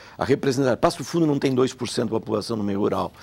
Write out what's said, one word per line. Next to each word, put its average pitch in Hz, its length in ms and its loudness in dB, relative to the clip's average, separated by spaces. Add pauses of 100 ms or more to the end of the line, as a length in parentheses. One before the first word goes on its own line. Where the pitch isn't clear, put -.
(180)
a 87 80 -4
representatividade. 131 560 0
Passo 165 220 0
Fundo 165 240 0
não 143 100 2
tem 135 160 0
dois 127 180 2
por - 160 -8
cento - 180 -2
da 110 140 -2
população 107 380 -4
no 104 60 -2
meio 101 160 -2
rural, 92 440 0